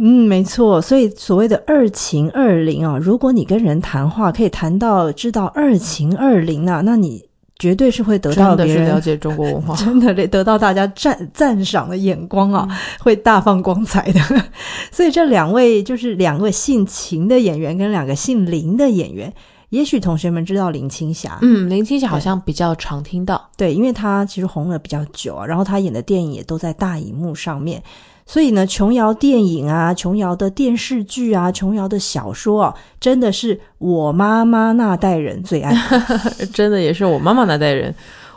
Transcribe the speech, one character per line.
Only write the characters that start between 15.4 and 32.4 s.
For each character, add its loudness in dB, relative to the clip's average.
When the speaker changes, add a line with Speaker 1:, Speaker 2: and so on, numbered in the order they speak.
Speaker 1:
位， 4
就 -4
是 -4
两 0
位 0
姓 0
秦 -4
的 4
演 2
员 -4
跟 -2
两 -2
个 -2
姓 -2
林 -2
的 2
演 -2
员， -12
也 -2
许 -2
同 -2
学 -4
们 -2
知 -4
道 -2
林 -8
青 -6
霞。 -12
Speaker 2:
嗯， 4
林 0
青 -2
霞 0
好 -2
像 -2
比 -6
较 -2
常 -8
听 -6
到。 -4
Speaker 1:
对， 0
因 0
为 0
她 -2
其 -8
实 -2
红 -6
了 -4
比 -12
较 -6
久 -10
啊， -10
然 -4
后 0
她 -2
演 -2
的 -6
电 0
影 -4
也 -10
都 -8
在 -6
大 -4
荧 -12
幕 -6
上 -8
面。 -8
所 -2
以 4
呢， 4
琼 0
瑶 2
电 2
影 0
啊， 0
琼 -2
瑶 -2
的 -2
电 0
视 -4
剧 -4
啊， 2
琼 -4
瑶 -4
的 -2
小 -6
说 0